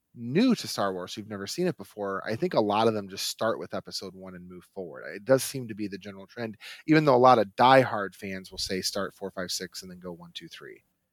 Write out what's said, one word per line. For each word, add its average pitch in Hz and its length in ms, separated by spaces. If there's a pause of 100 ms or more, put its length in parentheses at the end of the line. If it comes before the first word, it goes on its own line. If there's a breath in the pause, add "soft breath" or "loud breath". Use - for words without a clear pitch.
(180)
new 160 380
to - 100
Star 101 280
Wars, 90 200
who've 104 140
never 98 180
seen 180 220
it 160 80
before, 98 500
I 113 120
think 175 160
a 135 80
lot 107 260
of 113 60
them 101 160
just 95 180
start 113 320
with 87 140
episode 92 420
one 92 180
and 90 140
move 90 160 (100)
forward. 73 300 (100)
It 101 120
does 131 180
seem 127 240
to 110 80
be 104 140
the 98 80
general 98 280
trend, 113 300 (320 loud breath)
even 156 160
though 143 120
a - 20
lot 123 200
of 104 100 (100)
diehard 120 580
fans 95 340
will 95 80
say 95 220
start 95 340
four, 95 180
five, 90 200
six, - 300
and 92 100
then 90 80
go 90 140
one, 85 200
two, 85 140
three. 65 380 (280)